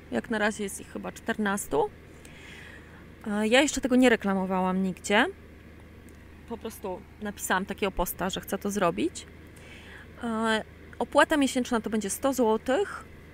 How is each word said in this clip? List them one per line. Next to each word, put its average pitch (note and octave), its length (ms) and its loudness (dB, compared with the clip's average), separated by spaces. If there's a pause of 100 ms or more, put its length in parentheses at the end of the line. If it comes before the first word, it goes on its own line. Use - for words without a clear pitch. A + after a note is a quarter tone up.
(100)
Jak A#3 200 -4
na A3 80 -2
razie G#3 260 0
jest - 160 -10
ich - 120 -18
chyba F#3 200 -8
czternastu. G#3+ 760 -2 (1400)
E, G#3+ 220 -2
ja B3 120 6
jeszcze C#4+ 200 2
tego B3 160 2
nie B3+ 120 8
reklamowałam F#3+ 760 2
nigdzie. G3+ 440 2 (1200)
Po A3+ 100 -10
prostu G3+ 420 -8 (220)
napisałam G3+ 440 0
takiego G3 260 -2
posta, - 380 -2
że F3+ 100 -6
chcę - 180 -6
to G3+ 120 -4
zrobić. G3 560 0 (960)
E, A3 420 0 (340)
opłata D4+ 380 4
miesięczna B3+ 440 2
to G#3+ 100 -6
będzie G3+ 200 -2
sto C#4 220 0
złotych. B3+ 720 2 (300)